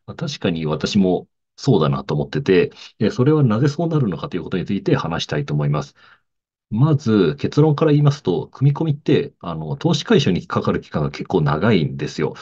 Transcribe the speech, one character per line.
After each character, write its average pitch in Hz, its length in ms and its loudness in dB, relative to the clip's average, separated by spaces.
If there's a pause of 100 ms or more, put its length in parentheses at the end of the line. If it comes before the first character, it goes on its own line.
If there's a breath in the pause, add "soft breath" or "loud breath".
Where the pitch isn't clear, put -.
ま 101 80 -14
あ、 - 0 -
確 - 240 -10
か 107 100 -2
に 82 160 -2
私 76 320 -4
も 92 320 2 (280)
そ 123 200 2
う 80 60 2
だ 71 80 4
な 69 140 -4
と 78 100 -6
思 73 100 -2
っ - 60 -12
て 76 100 -4
て、 87 320 2 (260 loud breath)
で、 104 120 0
そ - 120 -2
れ 139 100 4
は 156 100 2
な 110 180 2
ぜ 147 80 2
そ 170 160 -2
う 165 40 -2
な 160 100 0
る 123 100 0
の 80 80 -4
か 73 140 -10
と 90 80 -6
い - 20 -6
う 78 40 -8
こ - 40 -12
と 95 80 -4
に 87 80 -4
つ - 80 -6
い 98 100 -4
て 156 140 0
話 82 280 -4
し - 20 -10
た - 100 -4
い 73 80 -4
と 73 80 -10
思 73 140 -2
い - 20 0
ま 73 140 -2
す。 - 120 -18 (760 soft breath)
ま 139 260 2
ず、 101 420 2
結 - 220 0
論 151 160 4
か 160 80 0
ら 156 60 4
言 147 100 4
い - 20 2
ま 143 100 4
す - 100 -12
と、 85 260 -2
組 139 220 0
み 143 60 0
込 165 80 -2
み 160 80 0
っ 143 40 -8
て、 - 440 0
あ 87 140 -8
の、 78 220 -8
投 170 160 0
資 - 140 -2
回 - 160 4
収 104 100 2
に - 140 -4
か - 160 -2
か 104 100 -2
る 87 80 -2
期 - 80 -16
間 82 140 -4
が 71 80 -2
結 - 140 -10
構 87 180 0
長 76 320 2
い 82 100 2
ん 69 140 -4
で 73 100 -6
す - 140 -6
よ。 71 200 -2